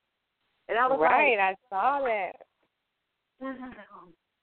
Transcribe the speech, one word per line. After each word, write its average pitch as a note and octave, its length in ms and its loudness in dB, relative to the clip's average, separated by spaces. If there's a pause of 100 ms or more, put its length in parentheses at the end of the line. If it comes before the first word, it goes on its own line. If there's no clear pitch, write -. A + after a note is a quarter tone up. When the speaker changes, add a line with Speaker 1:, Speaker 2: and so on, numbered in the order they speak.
(680)
Speaker 1:
And G#3 80 -2
I B3+ 100 2
was C4+ 120 0
Speaker 2:
Right, C4 380 4
Speaker 1:
like, F#3+ 200 0
Speaker 2:
I - 120 -20
saw B3+ 360 -2
that. G#3 300 -4 (1040)
Speaker 1:
<laughs> - 0 - (1000)